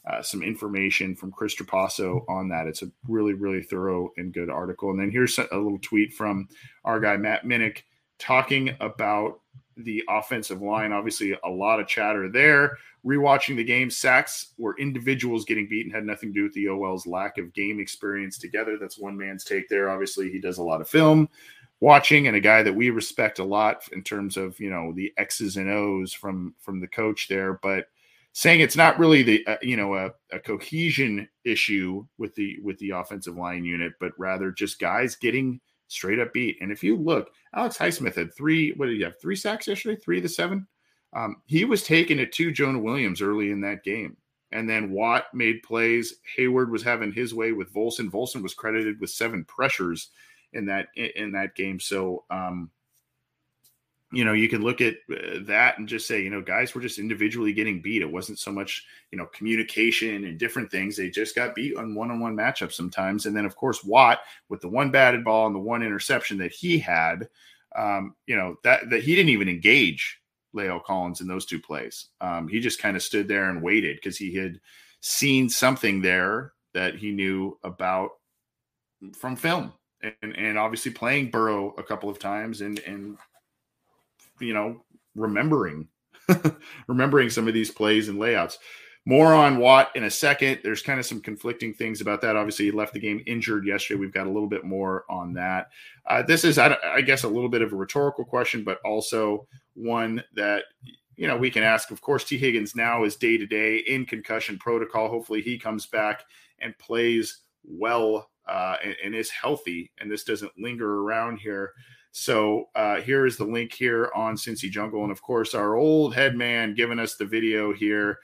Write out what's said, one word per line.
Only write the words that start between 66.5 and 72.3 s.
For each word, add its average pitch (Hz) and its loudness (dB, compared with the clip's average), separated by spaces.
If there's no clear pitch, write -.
he 170 0
had, 85 0
um, 101 -2
you 120 0
know, 92 -2
that, 120 4
that 117 2
he 151 2
didn't 180 6
even 98 4
engage 92 4
La'el 92 -4
Collins 90 -4
in 90 -8
those 92 -6
two 82 -8
plays. 67 -10
Um, 85 -6